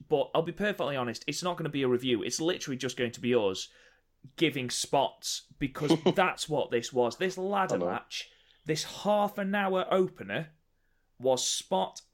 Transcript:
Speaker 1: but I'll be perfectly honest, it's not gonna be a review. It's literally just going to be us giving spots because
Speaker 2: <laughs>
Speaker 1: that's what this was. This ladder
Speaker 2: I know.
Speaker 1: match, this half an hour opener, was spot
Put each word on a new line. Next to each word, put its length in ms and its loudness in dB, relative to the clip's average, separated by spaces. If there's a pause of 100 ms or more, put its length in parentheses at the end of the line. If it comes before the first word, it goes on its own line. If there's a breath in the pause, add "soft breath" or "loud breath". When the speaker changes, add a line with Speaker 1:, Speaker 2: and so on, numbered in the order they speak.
Speaker 1:
but 240 2
I'll 80 4
be 100 -4
perfectly 440 -2
honest, 320 -4
it's 160 -4
not 140 -2
gonna 120 -4
be 140 0
a 40 4
review. 360 2
It's 180 -4
literally 360 -2
just 200 -4
going 140 0
to 100 -16
be 140 4
us 320 2 (680 soft breath)
giving 360 0
spots 720 -2 (160)
because 320 -2 (140)
Speaker 2:
<laughs> 100 4
Speaker 1:
that's 340 0
what 220 -2
this 200 0
was. 260 2
This 200 -2
ladder 380 0
Speaker 2:
I 20 0
know. 80 -2
Speaker 1:
match, 440 -6 (360 soft breath)
this 180 -2 (200)
half 340 2
an 160 -2
hour 380 2
opener, 580 0 (720)
was 280 4
spot 540 -2 (120)